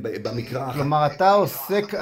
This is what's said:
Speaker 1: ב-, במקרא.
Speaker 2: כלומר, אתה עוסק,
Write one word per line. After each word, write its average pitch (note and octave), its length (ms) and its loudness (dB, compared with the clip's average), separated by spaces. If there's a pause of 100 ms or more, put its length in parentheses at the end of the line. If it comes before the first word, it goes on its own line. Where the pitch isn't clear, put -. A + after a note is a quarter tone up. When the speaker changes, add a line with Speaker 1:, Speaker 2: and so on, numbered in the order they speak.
Speaker 1:
ב-, G#2 260 -8
במקרא. B2 460 -6
Speaker 2:
כלומר, D3 320 2
אתה F#3 260 4
עוסק, G3+ 520 2 (180)